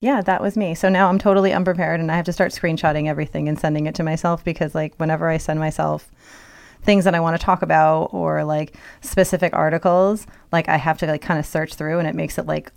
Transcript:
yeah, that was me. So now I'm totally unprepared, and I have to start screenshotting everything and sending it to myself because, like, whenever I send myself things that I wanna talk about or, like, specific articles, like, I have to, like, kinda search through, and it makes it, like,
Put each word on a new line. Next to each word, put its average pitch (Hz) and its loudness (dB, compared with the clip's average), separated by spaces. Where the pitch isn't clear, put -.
yeah, 254 0
that 185 0
was 202 -2
me. 180 -2
So 190 0
now 190 4
I'm 190 2
totally 196 4
unprepared, 175 0
and 160 -2
I - 2
have 170 -2
to 180 -2
start 175 0
screenshotting 156 0
everything 151 -4
and 151 -2
sending 151 -2
it 160 -6
to 170 -2
myself 160 -2
because, 160 -4
like, 156 -4
whenever 160 -2
I 160 0
send 156 -4
myself 156 -4
things 202 4
that 175 4
I 165 0
wanna 165 0
talk 185 0
about 160 4
or, 156 -2
like, 151 -4
specific 180 0
articles, 180 2
like, 165 0
I 160 2
have 151 0
to, 170 -2
like, 151 -2
kinda 156 0
search 156 -6
through, 156 -4
and 170 -2
it 156 -4
makes - -6
it, 165 -6
like, 156 -4